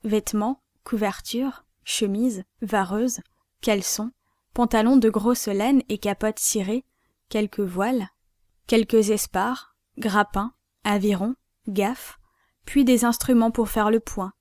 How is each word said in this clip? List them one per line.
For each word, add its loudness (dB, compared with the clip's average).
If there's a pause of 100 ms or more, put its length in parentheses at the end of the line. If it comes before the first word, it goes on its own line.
Vêtements, -2 (220)
couvertures, -4 (180)
chemises, -2 (180)
vareuses, -2 (420)
caleçons, -2 (420)
pantalons 4
de 6
grosse 0
laine 2
et -2
capotes -4
cirées, -2 (420)
quelques -4
voiles, -2 (580)
quelques 2
espars, -4 (220)
grappins, -2 (300)
avirons, 0 (320)
gaffes, -4 (460)
puis 2
des 4
instruments 2
pour 0
faire 2
le 4
point -8